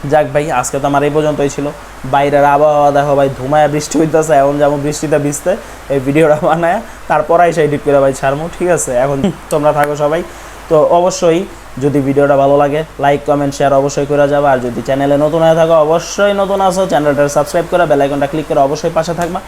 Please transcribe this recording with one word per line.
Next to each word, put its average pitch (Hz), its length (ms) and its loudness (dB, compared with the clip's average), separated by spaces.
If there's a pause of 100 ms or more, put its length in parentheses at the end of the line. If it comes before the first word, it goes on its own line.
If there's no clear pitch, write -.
(120)
যাক 151 220 2
ভাই, 147 100 0 (160)
আজকে 127 220 -4
তো 147 80 -2
আমার 143 180 2
এই 143 80 -2
পর্যন্তই 147 400 0
ছিল। 143 100 -6 (480)
বাইরের 143 300 2 (100)
আবহাওয়া 147 420 4
দেখো 143 220 2
ভাই, 139 100 2 (100)
ধুমায়া 147 360 2
বৃষ্টি 147 260 -4
হইতেছে, 156 420 2
এখন 143 200 2
যাবো 147 220 2
বৃষ্টিতে 151 400 -2
ভিজতে, 147 280 -4 (420)
এই 139 120 0
ভিডিওটা 151 300 4 (120)
বানায়, 170 300 0 (320)
তারপর 160 340 2
আইসা 165 220 2
এডিট 143 200 -2
করে 143 180 4
ভাই 139 160 2
ছাড়মু, 143 240 -2 (120)
ঠিক 180 200 -2
আছে? 131 160 -4 (120)
এখন 143 140 -2 (340)
তোমরা 151 260 2
থাকো 147 240 0
সবাই। 151 180 0 (500)
তো 160 60 4 (220)
অবশ্যই 175 420 2 (440)
যদি 143 140 0 (100)
ভিডিওটা 139 340 2
ভালো 139 200 4
লাগে, 147 180 0 (240)
লাইক, 143 240 2
কমেন্ট, 143 280 0
শেয়ার 139 240 2
অবশ্যই 143 320 -2
করে 143 220 2
যাবা। 143 180 2
আর 131 140 2
যদি 120 220 -6
চ্যানেলে 139 360 0
নতুন 160 200 0
হয়ে 160 160 4
থাকো, 165 140 2 (120)
অবশ্যই 175 540 0
নতুন 196 180 -2 (100)
আসো, 185 140 0 (100)
চ্যানেলটা 147 300 0 (140)
সাবস্ক্রাইব 165 360 -2
করে 180 180 2
বেল 139 120 2
আইকনটা 139 300 -2
ক্লিক 156 180 -4
করে 151 180 2
অবশ্যই 156 300 -4
পাশে 165 220 -4
থাকবা। 175 280 -4